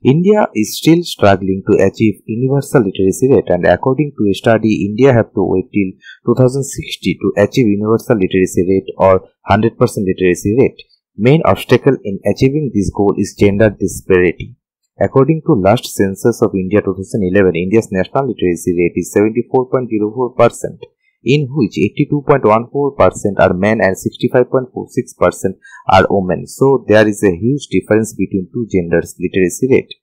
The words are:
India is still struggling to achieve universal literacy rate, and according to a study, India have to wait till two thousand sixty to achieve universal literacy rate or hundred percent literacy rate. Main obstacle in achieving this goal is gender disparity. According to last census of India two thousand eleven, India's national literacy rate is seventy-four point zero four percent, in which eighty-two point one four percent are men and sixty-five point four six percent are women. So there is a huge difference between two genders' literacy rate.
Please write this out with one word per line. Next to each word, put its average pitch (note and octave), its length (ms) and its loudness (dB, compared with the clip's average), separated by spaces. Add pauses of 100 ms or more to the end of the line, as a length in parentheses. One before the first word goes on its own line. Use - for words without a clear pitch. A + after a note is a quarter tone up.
India F3+ 500 2
is G#2+ 240 -4
still E3 240 2
struggling G2 640 0
to F#2+ 180 2
achieve G2+ 420 0
universal C3 580 -2
literacy F#2+ 440 0
rate, A#2+ 200 2
and F2 180 0
according C3+ 500 0
to G2+ 140 0
a F#2+ 40 0
study, A2 540 0
India B2 240 4
have A2 220 2
to G2+ 80 0
wait F#2 300 -2
till G2 180 -2 (340)
two A#2+ 140 2
thousand B2+ 240 2
sixty - 580 -6
to G2+ 220 0
achieve A2+ 240 2
universal G#2+ 480 0
literacy F#2 540 0
rate F#2+ 300 -2
or F#2+ 300 2 (180)
hundred A2 300 0
percent A#2 300 -2
literacy F#2 540 0
rate. - 200 0 (360)
Main C3+ 280 2
obstacle - 600 2
in G2 200 -8
achieving C3+ 480 0
this F#2+ 220 -2
goal G2+ 220 0
is - 200 -4
gender G2+ 340 2
disparity. - 840 -2 (460)
According C3+ 460 0
to D#3+ 80 2
last G2+ 320 0
census G2+ 540 -2
of G2+ 140 0
India F#2 280 0
two G2 120 -4
thousand F#2+ 380 -6
eleven, F#2 240 2
India's F#2+ 340 0
national G2+ 380 -2
literacy F2+ 500 -2
rate F2 160 0
is F2 180 -6
seventy-four A#2 580 0
point B2+ 200 -4
zero G#2 240 -4
four B2 200 -4
percent, - 440 -2 (460)
in C#3 260 0
which C3 280 -2
eighty-two C#3+ 500 -2
point C#3 160 2
one A2 260 0
four C#3+ 220 -4
percent G2 480 -2
are F#2 140 2
men G#2 260 -2
and F#2+ 180 0
sixty-five B2 520 -2
point C3 220 -2
four G2 160 -10
six - 260 -8
percent F#2+ 420 -2 (340)
are F#2+ 200 4
women. F2+ 360 -2
So C3+ 400 0
there G#2+ 220 4
is G#2+ 160 -4
a F#2+ 100 2
huge A#2 340 -4
difference G#2+ 440 -2
between F#2 400 -6
two A#2 180 -6
genders' E2+ 480 -2
literacy F2+ 520 -2
rate. - 320 0